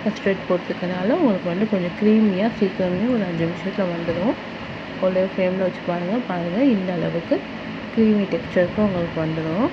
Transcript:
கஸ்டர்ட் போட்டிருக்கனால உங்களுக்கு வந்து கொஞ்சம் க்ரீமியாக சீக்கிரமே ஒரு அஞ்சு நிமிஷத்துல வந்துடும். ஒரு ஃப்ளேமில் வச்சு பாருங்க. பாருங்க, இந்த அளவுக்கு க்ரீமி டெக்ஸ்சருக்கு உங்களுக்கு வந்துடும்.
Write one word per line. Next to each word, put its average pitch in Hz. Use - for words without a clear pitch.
கஸ்டர்ட் 202
போட்டிருக்கனால 180
உங்களுக்கு 190
வந்து 196
கொஞ்சம் 175
க்ரீமியாக 214
சீக்கிரமே 185
ஒரு 214
அஞ்சு 165
நிமிஷத்துல 185
வந்துடும். 170
ஒரு 185
ஃப்ளேமில் 185
வச்சு 180
பாருங்க. 175
பாருங்க, 175
இந்த 185
அளவுக்கு 165
க்ரீமி 214
டெக்ஸ்சருக்கு 175
உங்களுக்கு 170
வந்துடும். 160